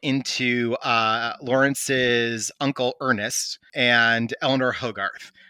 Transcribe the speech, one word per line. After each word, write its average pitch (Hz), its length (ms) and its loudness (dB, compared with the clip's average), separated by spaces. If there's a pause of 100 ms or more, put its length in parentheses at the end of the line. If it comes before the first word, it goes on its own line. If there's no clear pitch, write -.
into, 123 800 0
uh, 117 580 2
Lawrence's 123 1080 0 (100)
uncle 135 400 -2
Ernest 117 580 -2 (160)
and 117 580 2 (100)
Eleanor 131 300 0
Hogarth, 101 600 -8 (180)